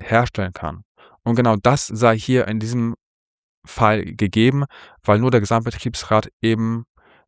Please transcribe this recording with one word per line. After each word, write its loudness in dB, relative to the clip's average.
herstellen -2
kann. -10
Und 0
genau 4
das 0
sei 2
hier 0
in -4
diesem -4
Fall 0
gegeben, 0
weil 4
nur 2
der 4
Gesamtbetriebsrat -2
eben -2